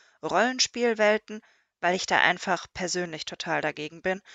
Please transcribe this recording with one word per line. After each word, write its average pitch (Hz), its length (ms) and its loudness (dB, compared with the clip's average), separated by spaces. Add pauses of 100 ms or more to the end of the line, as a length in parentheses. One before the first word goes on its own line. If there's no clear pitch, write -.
(260)
Rollenspielwelten, 214 1160 2 (440)
weil 180 100 4
ich 190 120 -4
da 175 120 2
einfach 180 540 2
persönlich 175 520 -6
total 160 360 -4
dagegen 151 400 -6
bin. 185 180 -2 (160)